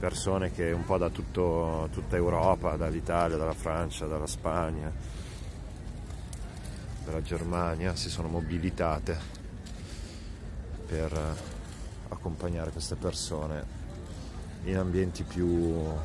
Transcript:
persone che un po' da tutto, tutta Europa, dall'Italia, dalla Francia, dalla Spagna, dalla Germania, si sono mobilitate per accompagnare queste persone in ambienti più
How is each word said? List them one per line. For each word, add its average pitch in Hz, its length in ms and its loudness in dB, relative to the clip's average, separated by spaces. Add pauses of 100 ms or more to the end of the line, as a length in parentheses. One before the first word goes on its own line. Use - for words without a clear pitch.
persone 92 480 2
che 85 220 2
un 85 100 2
po' 92 140 4
da 87 120 6
tutto, 82 800 2
tutta - 280 0
Europa, 87 580 6
dall'Italia, 82 640 4
dalla 78 160 2
Francia, 80 520 -2
dalla 76 220 0
Spagna, 80 640 0 (2250)
dalla 78 160 -2
Germania, 85 760 2
si 90 140 -2
sono 82 180 -2
mobilitate 82 920 2 (1700)
per 78 500 0 (760)
accompagnare 82 640 -2
queste 78 240 -4
persone 78 680 -2 (1000)
in 92 100 2
ambienti 90 480 2
più 85 600 4 (200)